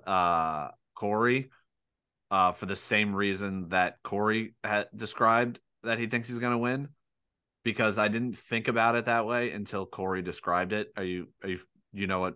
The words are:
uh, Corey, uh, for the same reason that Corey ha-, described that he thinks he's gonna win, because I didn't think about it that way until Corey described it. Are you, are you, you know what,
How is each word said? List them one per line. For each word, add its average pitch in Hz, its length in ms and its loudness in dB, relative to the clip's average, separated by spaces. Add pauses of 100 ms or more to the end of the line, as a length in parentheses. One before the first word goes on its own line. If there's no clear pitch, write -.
uh, 82 640 2 (260)
Corey, 117 540 0 (840)
uh, 92 200 6
for 87 160 -10
the 95 80 -4
same 104 400 0
reason 95 540 -2
that 92 340 2
Corey 107 500 0 (100)
ha-, 104 220 0 (100)
described 113 640 2 (220)
that 113 180 -2
he 117 80 -2
thinks 117 200 -4
he's 120 120 -6
gonna 120 180 0
win, 131 320 -2 (760)
because 110 340 0
I 107 100 4
didn't 113 300 -2
think 113 300 -4
about 117 280 4
it 117 100 0
that 117 200 2
way 120 260 0
until 98 340 -6
Corey 95 360 -4
described 90 520 -2
it. 104 240 -4
Are 101 60 -6
you, 90 260 -6 (120)
are 98 80 -6
you, 90 100 -4 (340)
you 98 140 -4
know 95 120 0
what, 90 160 -2